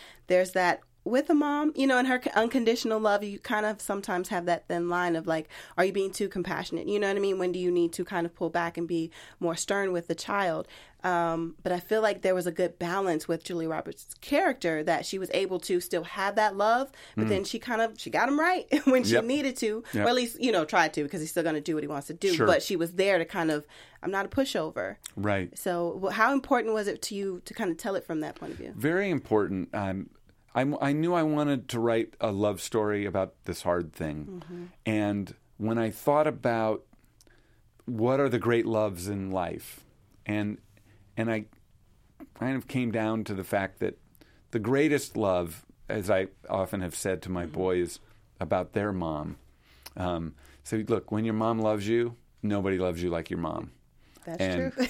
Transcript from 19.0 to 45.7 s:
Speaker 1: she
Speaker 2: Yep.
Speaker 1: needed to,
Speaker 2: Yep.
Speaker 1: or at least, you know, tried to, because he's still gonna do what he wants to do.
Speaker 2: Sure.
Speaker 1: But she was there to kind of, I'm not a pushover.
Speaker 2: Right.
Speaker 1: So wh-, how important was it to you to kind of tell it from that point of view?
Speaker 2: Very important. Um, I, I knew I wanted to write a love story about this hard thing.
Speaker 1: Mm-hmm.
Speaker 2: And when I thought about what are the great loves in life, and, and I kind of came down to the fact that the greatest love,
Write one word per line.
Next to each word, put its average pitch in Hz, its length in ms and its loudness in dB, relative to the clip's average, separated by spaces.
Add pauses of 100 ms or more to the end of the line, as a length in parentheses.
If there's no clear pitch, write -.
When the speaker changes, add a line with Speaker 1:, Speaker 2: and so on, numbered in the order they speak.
Speaker 1:
she 208 80 2
Speaker 2:
Yep. 233 120 6
Speaker 1:
needed 269 340 0
to, 220 340 -2
Speaker 2:
Yep. 208 140 2
Speaker 1:
or - 20 6
at 240 60 6
least, 240 260 -2
you 247 120 2
know, 170 120 4
tried 165 300 4
to, 151 80 0
because 151 180 -4
he's 156 100 -6
still 175 120 0
gonna 156 180 0
do 156 140 -2
what 151 100 -2
he - 40 -6
wants 147 180 -6
to 156 80 -10
do. 190 180 0
Speaker 2:
Sure. 139 140 6
Speaker 1:
But 165 160 6
she 196 140 -2
was 170 180 -2
there 190 240 4
to 165 80 0
kind 165 240 0
of, 151 160 -2 (360)
I'm - 80 -4
not 196 140 -2
a 202 60 -8
pushover. 165 640 -2 (200)
Speaker 2:
Right. 98 420 0
Speaker 1:
So 175 440 -2
wh-, 190 120 -2
how 226 180 4
important 254 400 0
was 214 160 -2
it - 140 -6
to - 120 -8
you 196 300 -6
to - 80 -16
kind 202 180 -2
of 165 60 -4
tell 196 180 -4
it 185 120 -4
from 160 140 -2
that 156 160 -8
point - 160 -12
of - 60 -12
view? - 160 -12
Speaker 2:
Very 175 360 0
important. 104 640 2
Um, 98 340 -4 (480)
I, 123 40 4 (200)
I 139 120 2
knew 160 220 2
I 170 100 4
wanted 147 460 0
to 120 100 -2
write 113 400 2
a 113 100 0
love 101 300 0
story 104 460 0
about 95 280 -2 (100)
this - 180 -6
hard 87 300 0
thing. 78 520 -8
Speaker 1:
Mm-hmm. 175 200 -12 (220)
Speaker 2:
And 104 480 0 (220)
when 110 220 -2
I 113 120 0
thought 151 380 2
about 113 560 0 (1040)
what 123 340 2
are 139 80 4
the 123 100 2
great 117 280 4
loves 104 420 0
in 98 220 -4
life, 85 540 -6 (420)
and, 107 320 -2 (580)
and 113 140 -2
I 110 160 -2 (880)
kind 131 220 -4
of 123 100 -6
came 123 240 -2
down 110 340 -2
to 104 100 -6
the 95 100 -6
fact 98 360 -2
that 95 180 -4 (540)
the 120 60 -2
greatest 139 580 2
love, 90 500 0 (220)